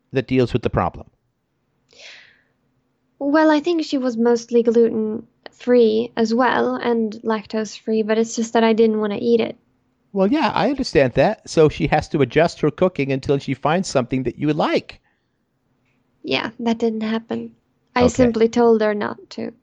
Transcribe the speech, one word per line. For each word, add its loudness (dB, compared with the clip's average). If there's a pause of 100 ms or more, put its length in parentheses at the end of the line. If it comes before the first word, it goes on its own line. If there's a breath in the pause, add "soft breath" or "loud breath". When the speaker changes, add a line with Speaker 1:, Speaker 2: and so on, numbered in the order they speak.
(120)
Speaker 1:
that -2
deals 0
with -2
the -4
problem. -4 (2000 loud breath)
Speaker 2:
Well, 2
I 2
think -2
she -4
was -4
mostly 2
gluten-free 0
as 0
well 0
and -2 (100)
lactose-free, -4
but 0
it's -2
just -6
that 2
I 4
didn't 2
wanna -4
eat 2
it. -6 (560)
Speaker 1:
Well, 2
yeah, 0
I 0
understand 0
that. 0
So 4
she -4
has 0
to 0
adjust 0
her 2
cooking -2
until 0
she -6
finds -2
something -2
that -6
you -2
like. -4 (1200)
Speaker 2:
Yeah, -4 (100)
that -2
didn't -4
happen. -8 (400)
I 2
Speaker 1:
Okay. 4
Speaker 2:
simply 2
told 2
her 0
not -8
to. -10 (100)